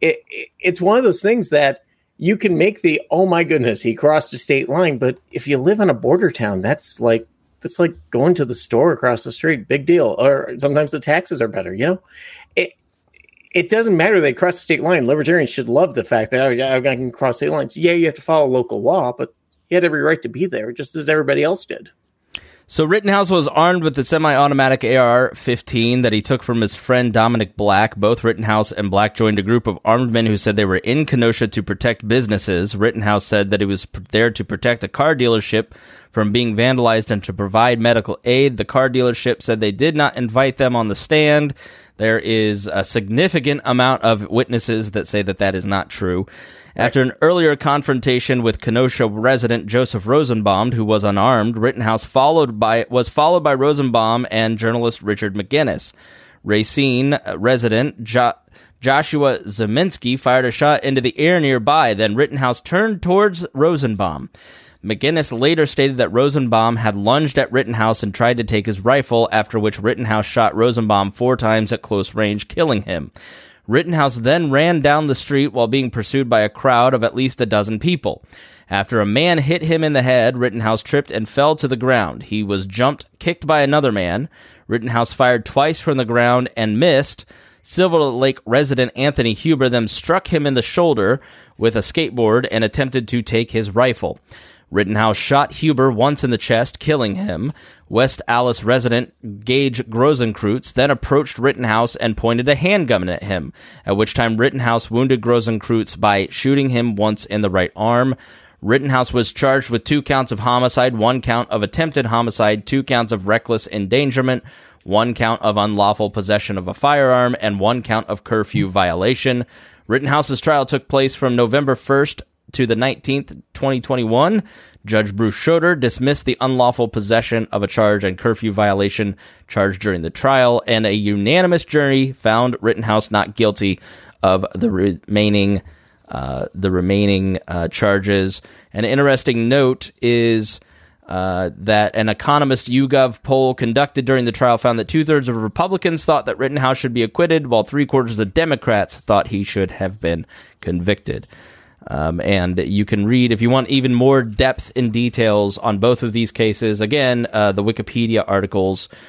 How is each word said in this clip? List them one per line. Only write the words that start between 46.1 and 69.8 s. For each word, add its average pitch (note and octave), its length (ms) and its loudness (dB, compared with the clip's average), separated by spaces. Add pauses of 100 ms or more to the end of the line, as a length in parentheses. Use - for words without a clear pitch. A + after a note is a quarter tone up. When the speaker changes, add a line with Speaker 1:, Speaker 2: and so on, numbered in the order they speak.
Speaker 2:
After B2 260 0
an B2+ 100 0 (100)
earlier D#3+ 360 2
confrontation C3 840 0
with A2+ 200 0
Kenosha B2 440 0
resident A2+ 600 0
Joseph A2 420 -2
Rosenbaum, A2+ 640 2
who A2+ 140 -2
was G#2+ 180 2
unarmed, G#2+ 540 2
Rittenhouse A2 480 0
followed C#3 520 2
by, A2+ 320 2
was B2 200 0
followed D#3+ 340 2
by D3 100 4
Rosenbaum B2 800 0
and A2 260 0
journalist A#2 440 -2
Richard G#2 340 -4
McGinnis. G#2+ 560 -2 (520)
Racine, B2+ 720 0
uh, G2+ 220 -6
resident A#2 640 0
Jo-, A#2+ 320 0 (440)
Joshua C#3 600 0
Zeminski A#2+ 800 -2
fired B2+ 280 2
a A#2+ 60 -2
shot D3 340 2
into C3+ 160 0
the A#2+ 180 -2
air E3+ 220 2
nearby. C3+ 540 2
Then G#2 200 0
Rittenhouse C3 460 0
turned G3+ 400 -2
towards F3+ 520 0
Rosenbaum. A2 760 0 (520)
McGinnis C3+ 560 -2
later D3+ 280 2
stated C#3 320 0
that G2+ 160 0
Rosenbaum A#2 640 2
had A2 180 -2
lunged C3 420 0
at C3+ 140 0
Rittenhouse A2+ 520 0
and G2+ 120 -4
tried A#2+ 220 2
to A#2 80 -2
take G#2 220 -2
his G2+ 120 -4
rifle, A#2+ 540 2
after A2 260 0
which G#2 220 -2